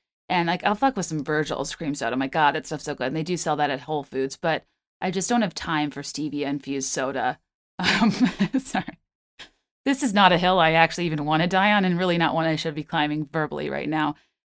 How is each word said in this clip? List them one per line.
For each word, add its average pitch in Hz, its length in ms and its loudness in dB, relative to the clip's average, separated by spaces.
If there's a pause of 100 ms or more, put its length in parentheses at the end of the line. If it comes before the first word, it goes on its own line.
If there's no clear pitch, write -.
(300)
And, 170 180 0
like, 175 160 -2
I'll 202 100 2
fuck 269 220 2
with 180 100 -2
some 156 180 -4
Virgil's 151 520 -2
cream 147 180 -4
soda. 120 220 -2
My 135 120 -2
God, 147 280 2
that 156 100 -6
stuff's - 200 -8
so 147 100 -6
good. 127 120 -4
And 147 80 -4
they 160 80 -2
do 170 140 -2
sell 156 200 -2
that 147 120 2
at 139 120 -4
Whole 151 220 -4
Foods, 131 320 -4
but 160 300 -4 (340)
I 180 120 -2
just 185 180 -2
don't 240 140 2
have 180 100 -2
time 151 380 -2
for 143 100 -10
stevia-infused 139 880 -4
soda. 131 540 -2
<laughs> - 360 -18
Um, 202 320 2
<laughs> 220 480 0
sorry. - 380 -6 (880)
This 269 160 0
is 233 120 0
not 196 180 8
a 170 60 6
hill 180 220 4
I 160 120 6
actually 165 360 4
even 151 180 -2
wanna 156 220 2
die 190 260 2
on, 202 100 4
and 175 160 2
really 180 180 2
not 165 160 2
one 160 120 0
I 160 100 2
should 151 200 -4
be 151 80 -6
climbing 151 500 -2
verbally 147 360 -2
right 143 200 -6
now. 151 260 -2 (420)